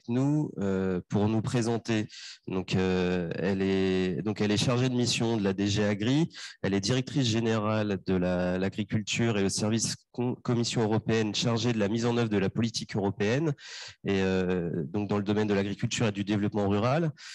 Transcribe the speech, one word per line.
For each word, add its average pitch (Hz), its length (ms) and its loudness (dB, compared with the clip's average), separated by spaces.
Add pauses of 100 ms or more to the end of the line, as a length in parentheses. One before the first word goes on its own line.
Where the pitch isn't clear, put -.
nous, 143 500 0
euh, 95 500 0
pour 104 180 2
nous 110 140 2
présenter. 113 640 0 (400)
Donc, 92 300 -4
euh, 90 580 2
elle 98 300 0
est, 92 580 0
donc, 104 180 -4
elle 104 120 2
est 104 120 2
chargée 127 260 2
de 127 40 -2
mission 117 440 0
de 101 60 0
la 98 100 2
D 98 120 -2
G 104 180 2
Agri. 107 460 2 (320)
Elle 98 140 0
est 98 60 0
directrice 131 440 0
générale 107 800 0
de 95 80 0
la, 90 460 0
l'agriculture 104 800 -2
et - 20 2
le 98 80 2
service 107 460 -2 (160)
com-, 123 320 -2
Commission 120 400 0
européenne 107 500 0
chargé 117 400 0
de 110 60 -2
la 101 80 2
mise 113 180 0
en 120 120 2
œuvre 117 120 2
de 104 80 2
la 95 140 2
politique 113 440 -4
européenne, 110 600 0 (500)
et, 98 160 2
euh, 90 640 0
donc, 98 240 -4
dans 104 80 2
le 104 60 0
domaine 104 240 0
de 101 80 2
l'agriculture 101 500 -2
et 107 60 0
du 98 120 -2
développement 101 460 0
rural. 127 400 2 (260)